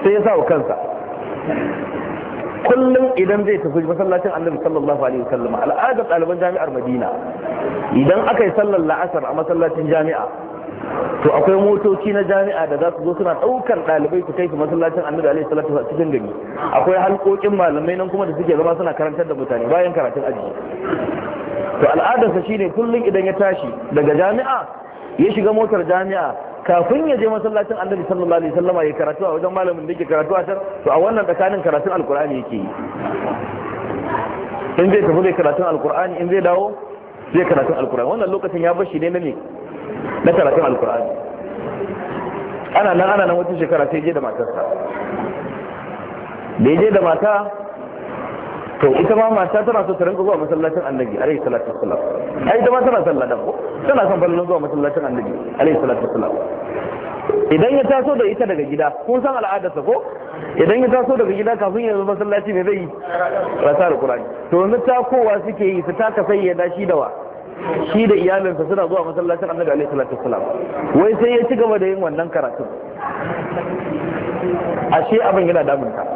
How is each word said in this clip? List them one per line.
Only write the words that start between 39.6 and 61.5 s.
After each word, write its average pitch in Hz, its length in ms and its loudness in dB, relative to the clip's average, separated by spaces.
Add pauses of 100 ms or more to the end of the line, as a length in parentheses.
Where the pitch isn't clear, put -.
Na 165 100 6
karatun 165 320 4
Alkur'ani. 117 420 0 (1700)
Ana 190 180 4
nan, 180 220 4
ana 196 100 4
nan 175 120 2
wata 175 200 -2
shekara 156 320 2
sai 156 140 -2
je 165 80 0
da 151 80 0
matarsa. 113 420 -4 (2000)
Da 120 100 6
ya 170 120 4
je 214 100 6
da 196 100 4
mata, 180 320 2 (1500)
to 139 120 6
ita 175 220 4
ma 220 160 4
mata 208 340 2
tana 220 220 2
so 185 80 0
ta 180 100 2
rinka 185 160 0
zuwa 190 160 4
masallacin 156 480 0
Annabi 127 320 -2
alaihi 143 260 0
salatu 120 300 -2
wassalam. - 240 -2 (480)
Ai 220 160 4
ita 247 100 6
ma 254 140 4
tana 233 180 4
sallah 147 240 2
da - 80 0
ko? 110 160 -4 (360)
Tana 254 220 4
son 185 120 2
fallon 175 240 2
zuwa 175 200 2
masallacin 147 440 0
Annabi 123 240 -4 (240)
alaihi 147 240 4
salatu 120 240 0
wassalam. - 260 -2 (1200)
Idan 196 260 4
ya 269 120 4
taso 269 260 2
da 233 100 2
ita 214 200 0
daga 170 180 -2
gida, 147 280 -2 (140)
kun 247 200 0
san 269 160 0
al'adarsa 180 400 -4
ko? 220 140 2 (640)
Idan 202 240 4
ya 233 80 4
taso 254 240 4
daga 202 160 2
gida 214 240 0